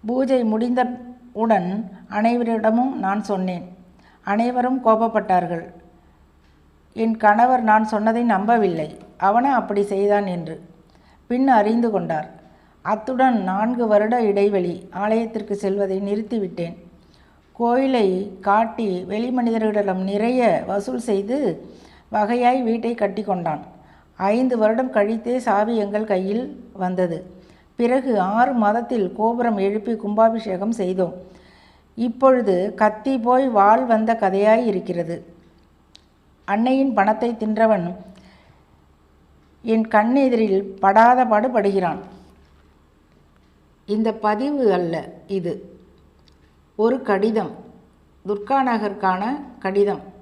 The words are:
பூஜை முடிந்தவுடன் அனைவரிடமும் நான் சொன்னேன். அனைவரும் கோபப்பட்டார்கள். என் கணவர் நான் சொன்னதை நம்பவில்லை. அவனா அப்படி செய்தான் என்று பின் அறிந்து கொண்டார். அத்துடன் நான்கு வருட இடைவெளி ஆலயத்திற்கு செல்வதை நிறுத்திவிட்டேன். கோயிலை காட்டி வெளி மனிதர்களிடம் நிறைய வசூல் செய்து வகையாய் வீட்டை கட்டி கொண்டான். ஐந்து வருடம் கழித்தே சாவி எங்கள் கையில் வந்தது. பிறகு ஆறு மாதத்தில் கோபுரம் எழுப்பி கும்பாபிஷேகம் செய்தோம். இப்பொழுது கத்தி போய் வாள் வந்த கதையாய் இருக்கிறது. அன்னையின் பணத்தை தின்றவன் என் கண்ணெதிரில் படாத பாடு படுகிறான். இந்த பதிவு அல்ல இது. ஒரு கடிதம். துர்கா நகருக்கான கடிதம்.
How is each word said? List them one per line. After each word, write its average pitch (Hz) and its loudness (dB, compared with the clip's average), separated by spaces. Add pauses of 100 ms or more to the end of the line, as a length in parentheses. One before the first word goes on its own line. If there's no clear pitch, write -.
பூஜை 254 0
முடிந்தவுடன் 220 -2 (180)
அனைவரிடமும் 233 0
நான் 196 -4
சொன்னேன். 185 -6 (480)
அனைவரும் 247 0
கோபப்பட்டார்கள். 196 0 (1200)
என் 226 -2
கணவர் 233 4
நான் 220 4
சொன்னதை 220 0
நம்பவில்லை. 208 0 (200)
அவனா 240 2
அப்படி 202 0
செய்தான் 202 0
என்று 165 -8 (640)
பின் 262 0
அறிந்து 226 2
கொண்டார். 165 -4 (520)
அத்துடன் 240 0
நான்கு 220 -2
வருட 214 2
இடைவெளி 202 0
ஆலயத்திற்கு 214 -4
செல்வதை 196 -2
நிறுத்திவிட்டேன். 202 -6 (760)
கோயிலை 233 0 (100)
காட்டி 208 0
வெளி 214 -4
மனிதர்களிடம் 214 0
நிறைய 208 0
வசூல் 202 -4
செய்து 214 -2 (440)
வகையாய் 240 2
வீட்டை 226 -2
கட்டி 208 -4
கொண்டான். 170 -4 (560)
ஐந்து 233 0
வருடம் 226 0
கழித்தே 226 -2
சாவி 226 0
எங்கள் 208 -2
கையில் 214 -2 (100)
வந்தது. 180 -4 (380)
பிறகு 247 0
ஆறு 226 0
மாதத்தில் 214 0
கோபுரம் 233 0
எழுப்பி 208 -2
கும்பாபிஷேகம் 214 0
செய்தோம். 185 -2 (840)
இப்பொழுது 226 2
கத்தி 220 0
போய் 254 2
வாள் 220 4
வந்த 226 2
கதையாய் 214 2
இருக்கிறது. 175 -4 (1200)
அன்னையின் 262 0
பணத்தை 220 2
தின்றவன் 214 0 (1700)
என் 220 0
கண்ணெதிரில் 226 2 (180)
படாத 233 6
பாடு 214 2
படுகிறான். 196 0 (1900)
இந்த 214 -2
பதிவு 220 0
அல்ல 170 -2 (180)
இது. 175 -6 (960)
ஒரு 240 0
கடிதம். 208 -2 (760)
துர்கா 208 -2 (120)
நகருக்கான 202 -2 (240)
கடிதம். 202 0 (200)